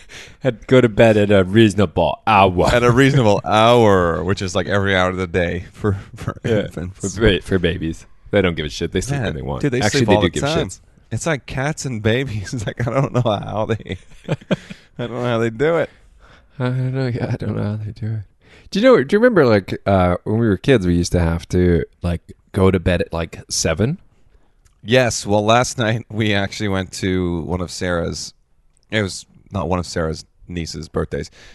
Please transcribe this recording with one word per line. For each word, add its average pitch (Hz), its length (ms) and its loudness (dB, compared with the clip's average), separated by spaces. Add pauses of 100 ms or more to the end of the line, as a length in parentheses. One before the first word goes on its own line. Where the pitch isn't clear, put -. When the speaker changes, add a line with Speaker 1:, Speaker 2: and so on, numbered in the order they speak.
Speaker 1:
<laughs> - 360 -20
had 123 260 -4
go 127 160 6
to 117 80 4
bed 113 260 6
at 104 140 4
a 98 140 6
reasonable 95 800 2
hour. 98 400 4
Speaker 2:
At 120 160 2
a 123 80 4
reasonable 127 540 4
hour, 101 800 4
which 95 200 -2
is, 90 120 -6
like, 92 120 -2
every 98 280 0
hour 92 140 2
of 92 80 -4
the 92 100 -4
day 87 340 -2 (120)
for, 104 220 -2 (200)
for - 300 -10
Speaker 1:
Yeah, 104 200 0
Speaker 2:
infants. 90 500 -10
Speaker 1:
for 101 80 -6
ba-, 101 180 4
for 95 180 -2
babies. 82 460 -4 (260)
They 104 120 2
don't 87 140 0
give 78 100 -6
a - 20 -6
shit. - 240 -8
They 92 80 -2
sleep 135 200 -4
Speaker 2:
Man, 110 80 -4
Speaker 1:
when 78 80 -6
they 67 60 -10
want. 69 200 -8
Speaker 2:
dude, 147 100 -2
they 123 80 -2
Speaker 1:
Actually, 120 200 0
Speaker 2:
sleep 110 80 0
Speaker 1:
they 101 80 4
Speaker 2:
all 104 40 4
Speaker 1:
do 98 60 2
Speaker 2:
the 85 60 0
Speaker 1:
give 73 100 -6
Speaker 2:
time. 151 240 -2
Speaker 1:
shits. - 140 -14 (320)
Speaker 2:
It's 113 120 -6
like 156 220 -4
cats 139 400 -6
and 113 160 -8
babies. 110 500 -2 (100)
<laughs> 107 40 -8
Like, 117 200 -6
I 123 60 -4
don't 135 200 0
know 123 100 0
how 104 420 -2
they, - 320 -6 (160)
<laughs> - 160 -20
I 156 60 -4 (640)
don't 120 140 -8
know 123 120 -6
how 120 140 0
they 113 120 0
do 147 260 -2
it. 147 120 -2 (680)
Speaker 1:
I 127 60 -4
don't 127 280 -4
know. 131 140 -4
Yeah, 120 260 -4
I 107 40 -6
don't 104 200 -6
know 107 60 -4
how 104 140 -4
they 107 160 -10
do 107 140 -10 (100)
it. 107 40 -8 (500)
Do 196 100 -2
you 233 40 2
know? 233 200 6
Do 165 120 -4
you 214 40 2
remember, 214 260 4
like, 104 400 2
uh, 90 380 4
when 107 140 -2
we 117 100 2
were 95 100 2
kids, 120 280 4
we 87 100 2
used 87 160 -2
to 87 80 2
have 82 300 -2
to, 90 340 2 (180)
like, 85 300 -6 (200)
go 95 200 4
to 95 80 2
bed 87 200 0
at, - 140 -8
like, 82 340 -8
seven? 101 500 -2 (840)
Speaker 2:
Yes. 117 420 0
Well, 104 200 0
last 120 340 2
night 113 320 -2
we 107 240 -2
actually 98 340 -4
went 95 260 -4
to 90 480 -2
one 87 200 -4
of 85 80 -8
Sarah's. 85 640 -6 (560)
It 107 120 -2
was 90 220 -8 (280)
not 87 160 -4
one 90 100 0
of 87 80 -6
Sarah's 80 380 -6 (240)
niece's 80 400 -10
birthdays. 76 420 -6 (240)